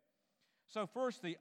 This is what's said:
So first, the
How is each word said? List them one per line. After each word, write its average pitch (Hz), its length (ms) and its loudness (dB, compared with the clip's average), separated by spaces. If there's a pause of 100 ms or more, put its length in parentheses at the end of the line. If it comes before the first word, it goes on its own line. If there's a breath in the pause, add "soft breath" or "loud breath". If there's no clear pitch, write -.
(680 soft breath)
So 214 180 0
first, 247 360 0
the 226 200 -2